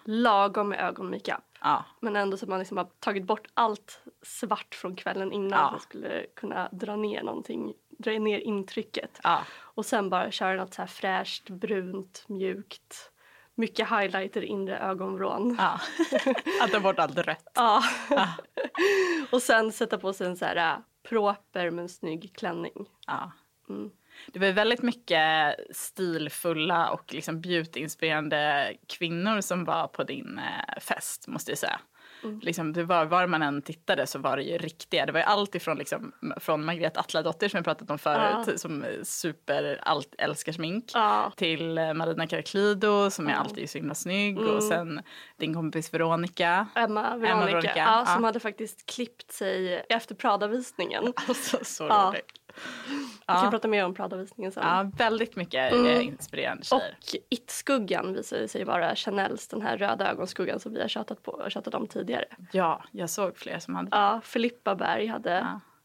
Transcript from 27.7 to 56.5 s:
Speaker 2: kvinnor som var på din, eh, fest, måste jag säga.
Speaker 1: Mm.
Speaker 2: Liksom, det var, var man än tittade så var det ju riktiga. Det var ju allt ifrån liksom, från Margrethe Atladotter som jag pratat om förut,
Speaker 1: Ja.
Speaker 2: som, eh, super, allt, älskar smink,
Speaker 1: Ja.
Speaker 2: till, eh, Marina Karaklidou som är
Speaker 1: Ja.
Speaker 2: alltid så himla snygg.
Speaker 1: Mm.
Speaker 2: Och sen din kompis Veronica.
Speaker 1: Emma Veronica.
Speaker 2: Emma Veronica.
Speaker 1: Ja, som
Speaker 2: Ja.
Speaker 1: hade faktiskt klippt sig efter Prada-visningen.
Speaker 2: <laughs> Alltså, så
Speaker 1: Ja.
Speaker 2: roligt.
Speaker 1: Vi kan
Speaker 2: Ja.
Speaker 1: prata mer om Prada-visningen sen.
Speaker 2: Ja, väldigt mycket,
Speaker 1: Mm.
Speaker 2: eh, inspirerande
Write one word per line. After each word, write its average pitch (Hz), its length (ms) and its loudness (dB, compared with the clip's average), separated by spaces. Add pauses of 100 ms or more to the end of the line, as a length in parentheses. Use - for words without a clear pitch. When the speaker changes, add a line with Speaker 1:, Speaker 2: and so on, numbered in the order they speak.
Speaker 2:
kvinnor 180 540 -2
som 185 240 -2
var 165 240 0
på - 160 -4
din, - 340 -8
eh, - 420 -6
fest, - 480 -6
måste - 220 -6
jag - 80 -2
säga. - 220 -2 (440)
Speaker 1:
Mm. 214 180 -8
Speaker 2:
Liksom, 170 300 -2
det 170 120 -2
var, 170 200 4
var 180 220 4
man 160 160 2
än 143 200 0
tittade 156 440 -2
så - 120 -6
var 135 180 0
det 139 60 -2
ju 170 160 -2
riktiga. 160 480 -2
Det - 60 0
var 214 80 4
ju - 60 4
allt 202 280 2
ifrån 165 240 -2
liksom, 147 340 -6 (280)
från 151 240 0
Margrethe 165 360 -2
Atladotter 160 480 0
som 196 100 -4
jag 170 60 -2
pratat - 260 -2
om 151 80 -4
förut, 214 480 2
Speaker 1:
Ja. - 120 0
Speaker 2:
som, 156 260 -6
eh, - 180 -6
super, 143 800 -2
allt, 147 360 0
älskar 151 340 -2
smink, 170 420 -4
Speaker 1:
Ja. 214 420 4
Speaker 2:
till, 165 420 0
eh, 160 160 0
Marina 165 320 0
Karaklidou 202 840 2
som 170 160 -4
är 147 60 2
Speaker 1:
Ja. - 60 2
Speaker 2:
alltid - 320 -4
så - 80 -8
himla 143 160 -4
snygg. 196 440 -2
Speaker 1:
Mm. 220 180 2
Speaker 2:
Och 214 60 2
sen 170 400 -2 (340)
din 156 180 -2
kompis 160 400 -2
Veronica. 170 800 2
Speaker 1:
Emma 214 280 2
Veronica. 220 300 0
Speaker 2:
Emma 208 140 4
Veronica. 170 300 2
Speaker 1:
Ja, 226 300 6
som 180 160 4
Speaker 2:
Ja. 226 60 4
Speaker 1:
hade 220 120 0
faktiskt 214 460 -8
klippt - 460 -8
sig 185 560 -2
efter 226 260 0
Prada-visningen. 208 1040 0
Speaker 2:
<laughs> - 80 -4
Alltså, - 360 0
så - 220 -6
Speaker 1:
Ja. 196 260 8
Speaker 2:
roligt. - 240 -8 (500)
Speaker 1:
Vi 247 480 -2
kan 185 100 8
Speaker 2:
Ja. 202 60 6
Speaker 1:
prata 220 180 2
mer 208 160 4
om 185 100 0
Prada-visningen 190 580 -6
sen. - 140 -6
Speaker 2:
Ja, 190 300 4
väldigt 226 400 2
mycket, 175 360 2
Speaker 1:
Mm. 240 140 8
Speaker 2:
eh, 240 200 6
inspirerande 139 580 -4